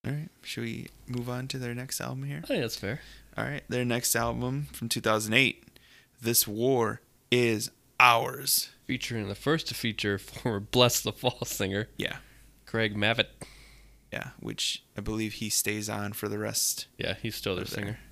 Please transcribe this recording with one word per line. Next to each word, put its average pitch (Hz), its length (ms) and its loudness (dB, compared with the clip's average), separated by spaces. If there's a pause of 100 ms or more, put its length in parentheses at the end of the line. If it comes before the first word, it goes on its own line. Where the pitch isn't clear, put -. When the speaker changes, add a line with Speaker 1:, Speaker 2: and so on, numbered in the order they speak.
Speaker 1:
All 131 60 -2
right. 151 160 -6 (140)
Should - 220 -6
we 117 240 -6 (200)
move 123 220 -4
on 127 180 -6
to 135 100 -8
their 120 160 -6
next 127 260 -6
album 131 240 -6
here? 143 200 -6
Speaker 2:
I - 20 -14
think 233 140 0
that's 117 160 -2
fair. 104 240 -4 (380)
Speaker 1:
All 110 60 -2
right. 143 260 -4
Their 123 160 0
next 120 280 2
album 123 580 0
from 117 180 -6
two 117 100 0
thousand 110 340 4
eight, 131 300 2 (560)
This 117 260 2
War 113 540 2 (300)
Is 117 400 4 (280)
Ours. 127 720 4 (160)
Speaker 2:
Featuring 117 420 -2
the 101 60 -4
first 151 340 0
to 113 60 -6
feature 104 420 0
former 104 440 -4
Bless 120 400 6
the 110 120 -2
Fall - 320 -2
singer, 101 520 -2
Speaker 1:
Yeah. - 200 -4 (500)
Speaker 2:
Craig 110 300 0
Mavett. 110 300 2 (840)
Speaker 1:
Yeah, - 160 -6 (100)
which - 460 -4 (120)
I 104 40 -8
believe 107 340 -4
he 107 160 -4
stays 107 400 0
on 104 220 -4
for 104 160 -4
the 101 100 -2
rest - 480 -2 (100)
Speaker 2:
Yeah, - 240 -2
he's 113 140 -6
still 95 220 -2
their 92 80 -4
Speaker 1:
of - 60 -8
their - 140 -4
Speaker 2:
singer. 107 140 -6 (120)